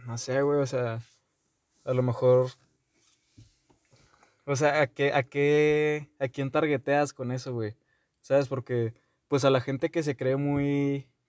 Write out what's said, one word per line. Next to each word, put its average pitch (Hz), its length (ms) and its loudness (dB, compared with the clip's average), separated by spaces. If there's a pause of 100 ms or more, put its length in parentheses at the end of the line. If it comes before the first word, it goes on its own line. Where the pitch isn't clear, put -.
no 117 120 -8
sé, 131 240 -2
güey, 143 180 2
o 139 80 0
sea, 120 320 -4 (840)
a 131 80 -2
lo 127 100 2
mejor, 127 440 4 (2000)
o 139 100 -2
sea, 147 260 2
¿a 139 60 2
qué, - 260 -2
a 139 100 0
qué, 151 840 0 (100)
a 139 80 -2
quién 135 240 -6
targeteas 147 600 0
con 123 180 -8
eso, 127 220 -8
güey? 113 220 -6 (460)
¿Sabes? 139 260 0
Porque, 120 460 -2 (340)
pues, 139 180 0
a 139 40 4
la 131 120 4
gente 135 300 -4
que 165 120 -2
se 147 120 -4
cree 135 220 -2
muy, 143 680 -2 (220)